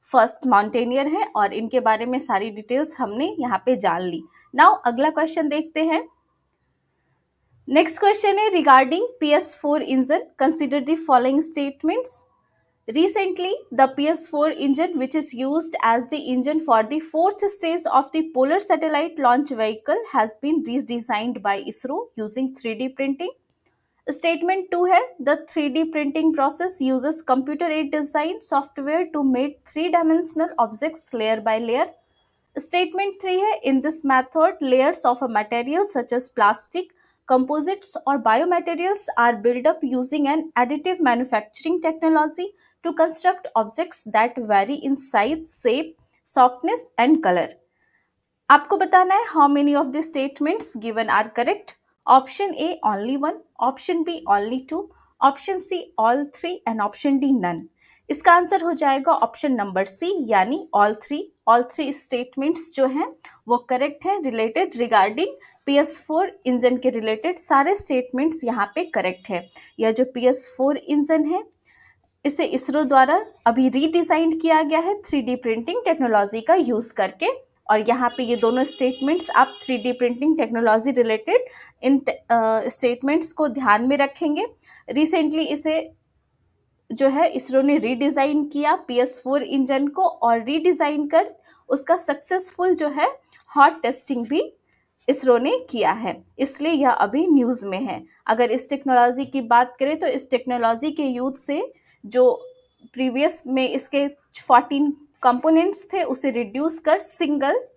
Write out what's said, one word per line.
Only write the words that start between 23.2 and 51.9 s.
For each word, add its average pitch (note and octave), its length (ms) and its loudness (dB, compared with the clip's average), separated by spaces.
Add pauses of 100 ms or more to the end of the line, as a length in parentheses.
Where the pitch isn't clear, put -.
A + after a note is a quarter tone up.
Statement E4+ 640 -2
two F4 120 0
है, F4+ 180 6 (180)
the D4 300 0
three D4 200 -2
D D#4+ 160 0
printing D#4 460 0
process D#4 480 -2
uses C4 440 0
computer-aided D4+ 680 -2
design D4+ 480 -2
software D4+ 720 -4
to D4 100 -2
make C4+ 420 0
three-dimensional E4 840 0 (100)
objects B3 520 -4
layer A3 300 -2
by A3 160 0
layer। A#3+ 300 -2 (680)
Statement F4+ 640 -2
three F#4 200 -2
है, G#4+ 240 0
in C4+ 180 2
this D4 220 -2
method, C4+ 580 2
layers C4+ 440 2
of B3+ 180 0
a C4 40 -2
material A#3+ 600 -2
such B3 240 -4
as B3 180 -4
plastic, A3+ 600 0 (340)
composites D4 800 -2
or C#4 140 0
biomaterials E4+ 880 0 (100)
are A#3+ 180 2
built B3 300 -2
up D#4+ 160 2
using C4 460 -2
an D#4+ 280 -2
additive D4+ 440 -2
manufacturing B3 840 -2
technology। D#4+ 680 0 (360)
to E4+ 80 -4
construct E4+ 540 0 (100)
objects A3+ 580 -4
that A#3+ 240 0 (120)
vary G3+ 340 2
in C#4 100 0
size, C4+ 480 0 (220)
shape, C4+ 240 0 (480)
softness C#4 420 2 (200)
and C4+ 220 6
color। F3+ 260 2 (1040)
आपको D4 280 4
बताना F#4 380 4
है A4+ 100 2 (120)
how C#4+ 140 6
many C#4+ 300 2
of D4+ 100 0
the D#4 220 -6
statements C#4 720 -4
given A3 240 -4
are A3 200 2 (100)
correct। D#4+ 360 -4 (360)